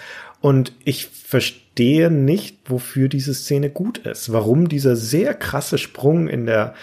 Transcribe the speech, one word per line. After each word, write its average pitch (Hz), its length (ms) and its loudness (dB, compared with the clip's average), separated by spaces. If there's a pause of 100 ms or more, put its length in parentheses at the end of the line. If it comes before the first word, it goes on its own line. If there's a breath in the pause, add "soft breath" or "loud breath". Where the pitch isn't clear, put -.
(420 loud breath)
Und 131 320 2 (100)
ich - 240 -4
verstehe - 1040 0
nicht, 151 580 0
wofür 131 380 0
diese 139 260 -2
Szene 143 360 -2
gut 196 300 -6
ist. 113 340 -8
Warum 117 340 4
dieser 139 300 2
sehr 147 360 0
krasse - 440 -4
Sprung 156 500 0
in 120 180 -4
der 113 380 2